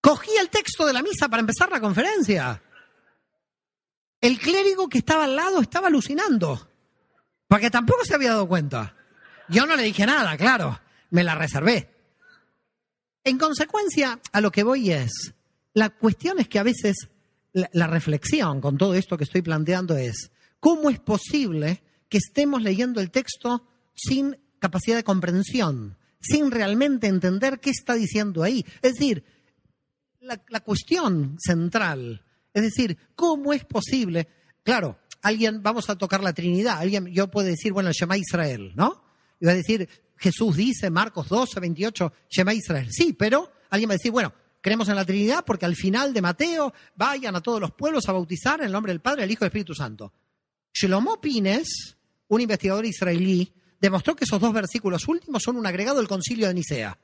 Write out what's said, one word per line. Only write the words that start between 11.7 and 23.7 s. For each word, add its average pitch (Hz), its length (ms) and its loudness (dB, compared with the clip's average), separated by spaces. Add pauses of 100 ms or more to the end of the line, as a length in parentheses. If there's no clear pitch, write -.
En 262 140 0
consecuencia, 302 800 0 (120)
a 202 80 2
lo 208 120 2
que 202 120 0
voy 240 280 2
es, 131 420 -4 (400)
la 214 160 4
cuestión 330 500 0
es 247 80 0
que 208 120 0
a 202 40 0
veces 214 460 -2 (420)
la, 185 220 -2
la 170 140 2
reflexión 160 760 0
con 139 160 0
todo 190 160 2
esto 180 240 0
que 147 80 -2
estoy 185 160 0
planteando 165 560 -2
es, 120 340 -6 (300)
¿cómo 311 280 4
es 233 100 -2
posible 185 840 -2 (240)
que 208 100 0
estemos 285 440 0
leyendo 220 400 0
el 180 100 -4
texto 240 560 -4 (260)